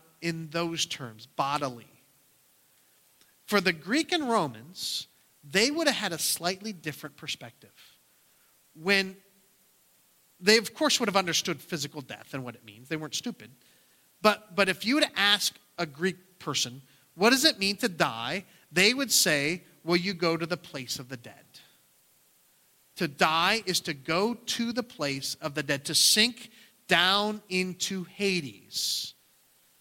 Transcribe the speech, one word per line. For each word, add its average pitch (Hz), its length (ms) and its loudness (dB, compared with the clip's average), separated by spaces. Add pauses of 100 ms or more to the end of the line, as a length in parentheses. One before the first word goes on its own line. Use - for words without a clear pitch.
(220)
in 165 300 -4
those 170 340 -2
terms, 110 400 -12
bodily. 139 640 -4 (1600)
For 208 160 2
the 180 120 2
Greek 202 380 -2
and 311 180 0
Romans, 156 800 -2 (420)
they 208 220 4
would 320 160 0
have 240 80 2
had 190 160 -4
a 160 80 -6
slightly 190 540 -4
different 151 420 -10
perspective. 117 560 -14 (1040)
When 190 400 2 (1200)
they, 202 180 6
of 208 160 -2
course, - 260 2
would 220 100 0
have 190 80 2
understood 170 420 0
physical 147 400 -8
death 110 340 -16
and 131 120 -8
what 120 100 -12
it - 80 -20
means. 110 240 -20
They 160 80 -6
weren't 156 200 -8
stupid. 175 340 -10 (720)
But, 202 340 0
but 190 140 4
if - 160 -2
you 240 100 2
were 311 60 4
to - 180 -2
ask 202 340 2 (240)
a 175 80 -2
Greek 160 540 -6
person, 131 420 -6 (340)
"What 208 160 6
does 262 120 2
it 311 160 4
mean 196 180 0
to 240 120 0
die?" 135 560 -2 (260)
they 190 220 6
would 262 180 -2
say, 156 520 2 (200)
"Well, 175 140 2
you 185 160 0
go 165 240 0
to 170 80 -4
the 170 100 -4
place 135 440 -10
of 123 100 -12
the 131 80 -12
dead." 117 160 -18 (1600)
To 175 100 -2
die 170 580 2
is 180 160 -2
to 165 120 -6
go 165 400 -2
to 233 380 -6
the 233 120 -4
place 139 580 -6
of 147 140 -6
the 147 80 -2
dead, 139 220 -2
to 156 100 -2
sink - 560 4 (360)
down 202 600 2
into 185 560 -4
Hades. - 1080 -4 (680)